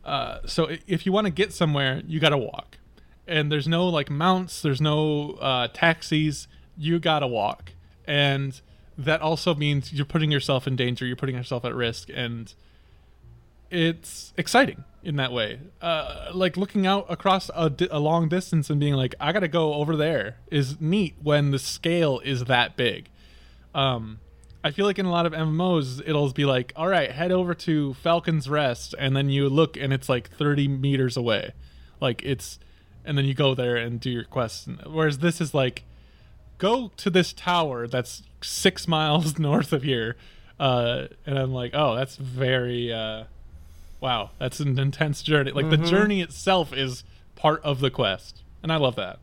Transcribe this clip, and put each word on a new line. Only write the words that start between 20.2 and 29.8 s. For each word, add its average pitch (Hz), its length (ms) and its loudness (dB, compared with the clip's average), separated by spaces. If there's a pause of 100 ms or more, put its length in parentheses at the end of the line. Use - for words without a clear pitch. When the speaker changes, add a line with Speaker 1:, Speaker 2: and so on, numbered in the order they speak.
Speaker 1:
is 143 300 0
neat 170 420 0
when 147 280 4
the 135 80 0
scale 165 640 0
is 123 240 -2
that 120 320 2
big. 120 320 0 (680)
Um, 120 460 -2 (440)
I 151 60 2
feel 196 160 0
like 202 120 0
in 190 80 0
a 180 40 0
lot 170 160 2
of 156 80 -2
M 160 140 0
M 156 120 0
Os, 151 440 0
it'll 147 280 2
be 147 140 0
like, 127 280 0
"All 160 140 -4
right, 170 220 2
head 170 200 -4
over 180 240 2
to 151 480 0
Falcon's 165 460 2
Rest," 143 500 0
and 135 160 0
then 139 140 2
you 139 220 2
look 156 260 2
and 135 160 -2